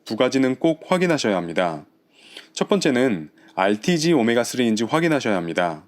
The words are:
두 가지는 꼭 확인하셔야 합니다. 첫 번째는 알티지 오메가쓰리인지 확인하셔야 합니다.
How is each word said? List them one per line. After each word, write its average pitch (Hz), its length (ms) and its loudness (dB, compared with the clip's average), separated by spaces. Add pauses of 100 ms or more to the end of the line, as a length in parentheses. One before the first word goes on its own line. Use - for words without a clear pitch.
두 110 100 -6
가지는 131 400 2
꼭 160 300 0
확인하셔야 170 500 0
합니다. 82 480 -2 (720)
첫 - 120 -4
번째는 123 640 0 (260)
알티지 151 600 2
오메가쓰리인지 117 720 0
확인하셔야 143 520 0
합니다. 85 520 -4